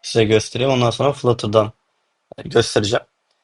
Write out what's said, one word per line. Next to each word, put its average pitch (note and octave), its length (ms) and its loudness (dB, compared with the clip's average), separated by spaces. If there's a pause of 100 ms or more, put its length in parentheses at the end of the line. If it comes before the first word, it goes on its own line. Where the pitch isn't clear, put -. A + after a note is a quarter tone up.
size A2+ 220 0
göstereyim. A#2 480 0
Ondan B2 180 2
sonra C3 220 -2
Flutter'dan, A2+ 600 0 (680)
e, - 100 -14
göstereceğim. A2+ 560 0 (400)